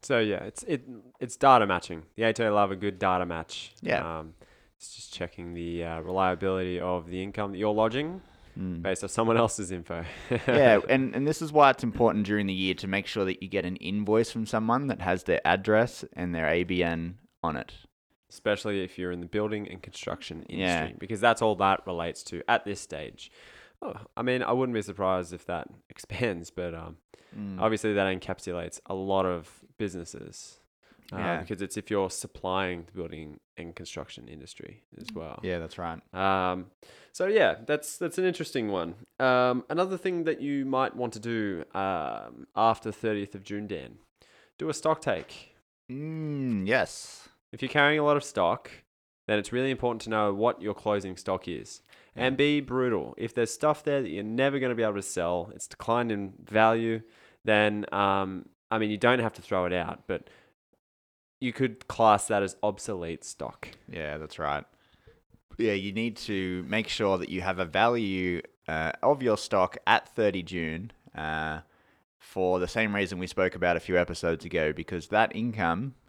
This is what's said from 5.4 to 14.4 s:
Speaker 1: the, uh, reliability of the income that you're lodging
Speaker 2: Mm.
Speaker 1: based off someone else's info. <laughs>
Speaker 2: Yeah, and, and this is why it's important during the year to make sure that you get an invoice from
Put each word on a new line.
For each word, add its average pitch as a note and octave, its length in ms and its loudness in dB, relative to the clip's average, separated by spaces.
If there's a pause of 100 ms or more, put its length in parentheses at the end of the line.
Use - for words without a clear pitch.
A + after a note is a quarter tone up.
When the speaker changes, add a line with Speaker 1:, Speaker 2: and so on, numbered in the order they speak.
Speaker 1:
the, E2+ 300 -6
uh, E2 160 -8
reliability F#2 800 0
of F2+ 300 -2
the F#2 120 -6
income G2+ 300 -6
that F#2 60 -8
you're G#2+ 160 0
lodging C3+ 480 0 (360)
Speaker 2:
Mm. F2+ 220 -4
Speaker 1:
based F#2+ 240 -4
off G2 60 -6
someone A2+ 260 4
else's A2 340 2
info. E2+ 320 -8 (280)
<laughs> A#2 180 -2
Speaker 2:
Yeah, A#2+ 400 8
and, C3 260 2
and C3 120 0
this D#3 160 0
is D3+ 100 -6
why D3 160 10
it's C3 160 4
important G#2+ 400 4
during G#2 220 2
the F#2+ 80 0
year F#2 220 2
to G2 120 -8
make G2 180 0
sure G2+ 200 0
that F#2 160 -2
you G2 80 -8
get G2 160 0
an F#2 100 -4
invoice G#2 540 0
from A2+ 160 -4